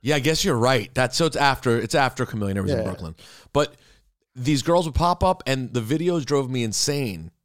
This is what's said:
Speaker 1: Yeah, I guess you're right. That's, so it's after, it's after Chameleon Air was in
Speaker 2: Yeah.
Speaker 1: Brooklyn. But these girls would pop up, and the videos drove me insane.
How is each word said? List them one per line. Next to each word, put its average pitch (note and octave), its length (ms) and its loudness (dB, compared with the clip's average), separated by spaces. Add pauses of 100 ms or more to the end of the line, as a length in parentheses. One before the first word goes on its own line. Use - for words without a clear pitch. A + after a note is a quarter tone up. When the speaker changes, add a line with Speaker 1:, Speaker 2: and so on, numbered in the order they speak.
Speaker 1:
Yeah, C#3 140 0
I C#3+ 40 2
guess D#3 260 0
you're D3+ 120 2
right. A#2+ 360 2
That's, B2+ 240 0
so E3 80 2
it's D3+ 100 0
after, C3 440 2
it's A2+ 160 -4
after C3 300 2
Chameleon G2 320 -4
Air G2 60 -2
was A#2+ 80 0
in B2+ 80 0
Speaker 2:
Yeah. A2 60 -2
Speaker 1:
Brooklyn. F2+ 300 -8 (360)
But - 240 -2 (600)
these C3 260 0
girls F3 240 2
would D3+ 100 -6
pop F3 280 2
up, F#3 220 0
and C3 280 -4
the A#2+ 80 0
videos D#3 440 0
drove C#3 240 0
me B2+ 140 -2
insane. G#2+ 680 -4 (140)